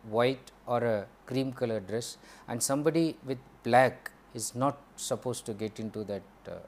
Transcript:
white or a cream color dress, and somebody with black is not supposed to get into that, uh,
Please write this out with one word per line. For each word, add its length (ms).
white 400
or 160
a 240
cream 260
color 260
dress, 400
and 120
somebody 640
with 140
black 480
is 220
not 200
supposed 500
to 80
get 240
into 240
that, 200
uh, 80